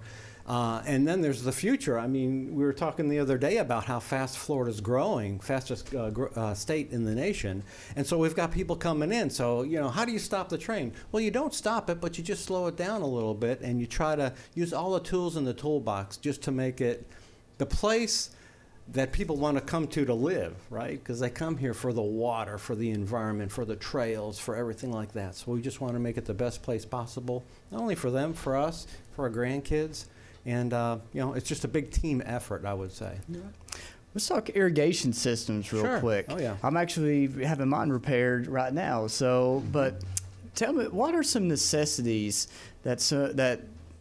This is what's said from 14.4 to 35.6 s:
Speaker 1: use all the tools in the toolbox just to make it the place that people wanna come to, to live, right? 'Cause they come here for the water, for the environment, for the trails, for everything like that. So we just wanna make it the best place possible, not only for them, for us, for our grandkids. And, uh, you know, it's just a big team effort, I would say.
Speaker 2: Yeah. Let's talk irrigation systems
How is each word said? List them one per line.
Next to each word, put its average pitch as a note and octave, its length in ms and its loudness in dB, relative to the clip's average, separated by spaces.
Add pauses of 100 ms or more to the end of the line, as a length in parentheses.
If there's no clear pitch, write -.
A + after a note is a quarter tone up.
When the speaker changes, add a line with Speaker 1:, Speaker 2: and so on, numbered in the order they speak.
Speaker 1:
use E3+ 180 0
all E3 220 0
the F3 60 4
tools F3 360 0
in D3 100 2
the B2 100 0
toolbox A2+ 600 0
just C#3+ 260 -4
to D3 80 0
make C3 280 0
it A#2+ 280 0 (500)
the - 80 0
place - 640 2 (600)
that C3 220 0
people E3 260 2
wanna C#3+ 240 4
come D#3+ 260 0
to, D3 180 2
to B2 80 2
live, A#2 400 2 (160)
right? B2+ 340 -6
'Cause A#2+ 180 -6
they B2 100 0
come D#3+ 260 -2
here B2 160 0
for B2 180 -2
the A2+ 120 0
water, A2 560 0
for A#2 160 -6
the A2+ 160 0
environment, G#2 600 -2
for B2 140 -4
the G#2+ 120 -4
trails, A2 600 -2
for A#2 180 -4
everything A#2+ 360 -4
like G#2+ 220 -4
that. G2 200 -4
So - 200 -6
we A#2+ 100 0
just C3 180 -6
wanna A#2+ 160 -2
make A#2+ 200 0
it A#2 80 -6
the G#2 100 -4
best A#2+ 260 -2
place A2+ 240 -4
possible, B2 580 -6 (280)
not A3 100 -6
only A3 140 0
for C3 160 -2
them, D3 240 0
for C3+ 200 -2
us, D#3+ 300 0 (300)
for C#3+ 100 -4
our A#2+ 60 0
grandkids. C#3 760 0 (420)
And, A#2+ 260 2
uh, A#2 260 0 (120)
you C#3 100 -2
know, C3 120 0
it's B2 160 -2
just D3+ 140 -4
a - 40 -2
big C3+ 220 0
team C#3+ 340 2
effort, A2 420 -4
I G2+ 100 -2
would F#2+ 160 -4
say. F#2 260 -10 (100)
Speaker 2:
Yeah. F3 120 -8 (760)
Let's G#3 140 -2
talk B3 240 0
irrigation E3 600 6
systems A2+ 640 0